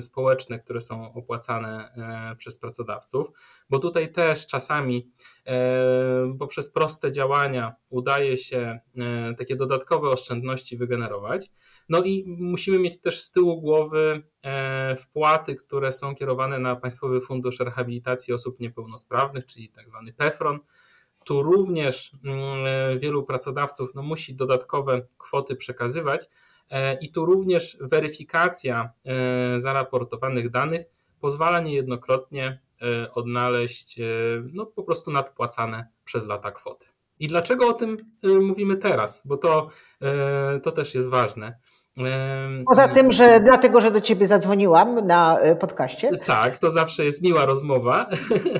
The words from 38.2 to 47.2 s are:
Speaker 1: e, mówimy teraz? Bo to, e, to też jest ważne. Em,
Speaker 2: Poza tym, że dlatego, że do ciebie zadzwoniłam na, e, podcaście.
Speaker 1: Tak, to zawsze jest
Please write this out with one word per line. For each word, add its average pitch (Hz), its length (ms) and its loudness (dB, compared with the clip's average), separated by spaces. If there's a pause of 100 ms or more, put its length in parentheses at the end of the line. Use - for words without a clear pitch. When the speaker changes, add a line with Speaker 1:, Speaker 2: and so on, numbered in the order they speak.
Speaker 1:
e, 196 40 4
mówimy 190 480 4
teraz? 143 480 -2
Bo 139 120 -2
to, 156 320 2 (340)
e, 139 580 0
to 160 120 -2
też - 220 -4
jest 127 160 0
ważne. 117 480 -2 (380)
Em, 135 720 -4
Speaker 2:
Poza 262 220 8
tym, 262 240 8
że 226 280 12
dlatego, 233 400 8
że 214 100 4
do 208 100 4
ciebie 202 260 2
zadzwoniłam 196 800 6
na, 170 320 6
e, 156 180 6
podcaście. - 600 -2
Speaker 1:
Tak, 123 420 0
to 170 120 2
zawsze 160 340 0
jest 147 180 0